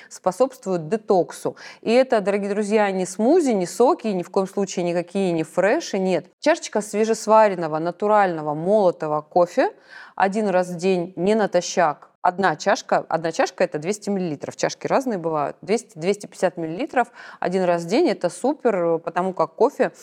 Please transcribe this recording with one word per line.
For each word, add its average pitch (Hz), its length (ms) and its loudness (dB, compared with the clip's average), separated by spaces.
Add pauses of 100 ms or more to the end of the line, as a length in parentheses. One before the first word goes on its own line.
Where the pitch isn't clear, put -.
способствуют 185 800 -4
детоксу. 180 680 -2 (260)
И - 100 -2
это, 254 300 2
дорогие 202 280 -2
друзья, 208 420 0
не 185 140 -2
смузи, 269 460 2
не 185 160 0
соки, 254 400 2
и 208 60 -2
ни 180 100 -2
в - 80 -16
коем 190 160 0
случае 190 380 -4
никакие 175 480 -2
не 160 100 0
фреши, 202 560 -2
нет. 185 400 -2
Чашечка 302 420 0
свежесваренного, 208 960 2
натурального, 175 760 0
молотого 165 640 0
кофе 254 500 2 (440)
один 202 320 0
раз 180 220 0
в 175 80 -8
день, 180 400 0
не 190 180 2
натощак. 180 760 0 (120)
Одна 180 340 2
чашка, 196 520 0
одна 165 240 -2
чашка — 262 340 -2
это 170 120 -4
двести 196 320 -6
миллилитров, 180 460 -4
чашки - 320 -4
разные 226 320 -2
бывают. 156 420 -4
Двести, 220 320 -4
двести 190 320 -4
пятьдесят - 320 -2
миллилитров 196 540 -4 (280)
один 185 260 -2
раз 175 180 0
в 165 40 -10
день — 269 220 2
это 180 200 -2
супер, 190 680 -2
потому 175 360 -4
как 160 200 -2
кофе 233 380 0 (120)